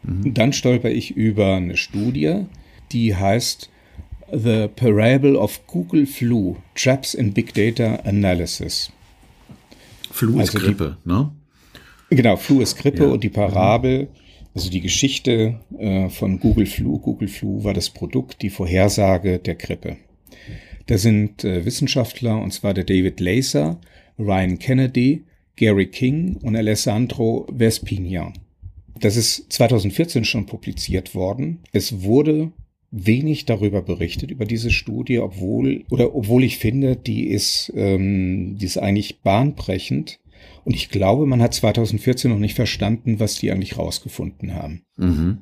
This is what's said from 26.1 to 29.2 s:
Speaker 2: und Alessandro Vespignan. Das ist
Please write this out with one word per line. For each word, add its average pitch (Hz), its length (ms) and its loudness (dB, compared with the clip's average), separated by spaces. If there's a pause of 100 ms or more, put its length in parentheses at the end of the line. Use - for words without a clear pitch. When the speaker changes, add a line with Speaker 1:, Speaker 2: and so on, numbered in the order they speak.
Speaker 2:
und 113 180 -4
Alessandro 113 960 0
Vespignan. 92 800 -2 (680)
Das 107 200 2
ist - 340 -2